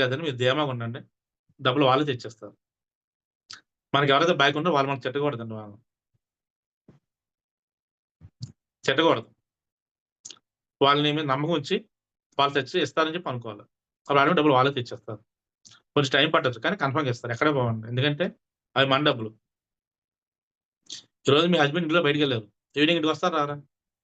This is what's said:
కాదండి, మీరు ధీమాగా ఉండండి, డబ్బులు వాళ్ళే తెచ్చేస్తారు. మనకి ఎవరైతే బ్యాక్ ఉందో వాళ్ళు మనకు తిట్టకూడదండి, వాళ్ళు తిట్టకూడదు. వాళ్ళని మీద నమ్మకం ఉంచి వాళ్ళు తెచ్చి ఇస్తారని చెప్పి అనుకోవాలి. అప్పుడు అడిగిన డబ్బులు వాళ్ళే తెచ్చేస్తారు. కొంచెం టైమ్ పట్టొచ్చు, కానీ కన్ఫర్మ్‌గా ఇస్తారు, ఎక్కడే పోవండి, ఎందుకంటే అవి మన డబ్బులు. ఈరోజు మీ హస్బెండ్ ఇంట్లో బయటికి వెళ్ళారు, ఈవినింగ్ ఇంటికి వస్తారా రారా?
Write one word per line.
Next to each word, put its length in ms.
కాదండి, 260
మీరు 140
ధీమాగా 340
ఉండండి, 260
డబ్బులు 280
వాళ్ళే 220
తెచ్చేస్తారు. 440
మనకి 220
ఎవరైతే 260
బ్యాక్ 200
ఉందో 160
వాళ్ళు 140
మనకు 160
తిట్టకూడదండి, 520
వాళ్ళు 180
తిట్టకూడదు. 440
వాళ్ళని 360
మీద 160
నమ్మకం 260
ఉంచి 180
వాళ్ళు 180
తెచ్చి 280
ఇస్తారని 320
చెప్పి 160
అనుకోవాలి. 320
అప్పుడు 140
అడిగిన 160
డబ్బులు 180
వాళ్ళే 220
తెచ్చేస్తారు. 420
కొంచెం 220
టైమ్ 180
పట్టొచ్చు, 300
కానీ 180
కన్ఫర్మ్‌గా 320
ఇస్తారు, 200
ఎక్కడే 220
పోవండి, 340
ఎందుకంటే 340
అవి 160
మన 160
డబ్బులు. 220
ఈరోజు 240
మీ 80
హస్బెండ్ 260
ఇంట్లో 200
బయటికి 180
వెళ్ళారు, 220
ఈవినింగ్ 220
ఇంటికి 160
వస్తారా 240
రారా? 180